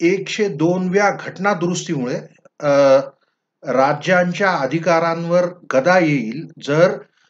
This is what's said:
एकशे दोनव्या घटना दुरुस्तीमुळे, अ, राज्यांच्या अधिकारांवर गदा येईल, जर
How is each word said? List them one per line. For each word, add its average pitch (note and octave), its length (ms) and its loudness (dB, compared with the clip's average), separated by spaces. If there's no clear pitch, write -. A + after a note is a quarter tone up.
एकशे F#3 480 -2
दोनव्या F3+ 640 0
घटना G3 440 -4
दुरुस्तीमुळे, D#3+ 600 -4
अ, C#3 400 4
राज्यांच्या F3 760 0
अधिकारांवर E3+ 960 0
गदा F3+ 260 4
येईल, D3 500 -2
जर E3+ 340 2